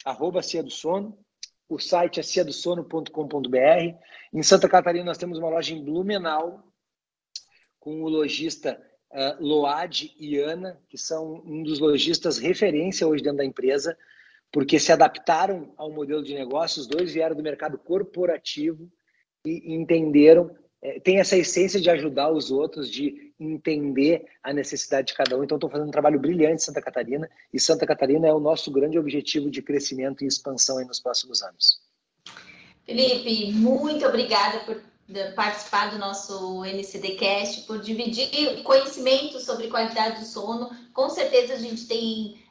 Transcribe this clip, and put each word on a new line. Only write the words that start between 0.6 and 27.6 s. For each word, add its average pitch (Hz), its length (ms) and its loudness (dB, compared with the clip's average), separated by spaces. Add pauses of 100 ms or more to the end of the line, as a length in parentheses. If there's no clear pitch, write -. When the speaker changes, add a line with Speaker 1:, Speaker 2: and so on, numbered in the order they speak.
Speaker 1:
do 127 60 -14
Sono. 202 460 -6 (520)
O 151 120 -6
site 175 400 0
é - 20 -4
cia 180 220 0
do 147 80 -6
sono 175 320 -4
ponto 160 260 -8
com 151 160 -6
ponto 139 240 -6
B 127 80 2
R. 170 400 4 (340)
Em 156 80 -4
Santa 185 280 6
Catarina, 175 360 4
nós 170 140 -6
temos 175 180 -8
uma 160 120 -4
loja 160 260 -2
em 147 100 -10
Blumenau, 170 800 -4 (1160)
com 156 240 -10
o 160 40 -4
lojista, 151 720 -2 (320)
eh, 139 280 -4
Load 151 760 -2
e 147 220 -4
Ana, 175 500 -4
que - 80 -20
são 160 480 -8
um 160 200 -10
dos 151 160 -4
lojistas 151 580 2
referência 175 640 0
hoje 151 200 2
dentro 143 140 0
da 143 60 0
empresa, 139 540 0 (540)
porque 143 260 4
se - 140 4
adaptaram 160 840 4
ao 156 140 -10
modelo 151 320 -4
de 139 120 -10
negócio, 143 460 -4
os 127 60 -10
dois 156 260 -2
vieram 160 220 0
do 151 80 -6
mercado 156 340 -6
corporativo 170 1120 -4 (560)
e 160 300 -8
entenderam, 160 840 8 (240)
eh, 135 200 -10
tem 190 180 4
essa 190 180 4
essência 190 440 2
de 170 100 4
ajudar 147 400 0
os 139 220 -2
outros, 147 360 -2
de 127 380 -6 (120)
entender 151 880 0 (160)
a 135 80 -6
necessidade 139 580 -2
de - 60 -6
cada 127 220 0
um. 139 80 -2
Então, 147 140 -2
estão 156 100 -4
fazendo 151 200 -4
um 143 40 -8
trabalho 151 260 4
brilhante 160 360 2
em 160 100 -2
Santa 147 160 -6
Catarina, 127 480 -6 (240)
e 131 80 -4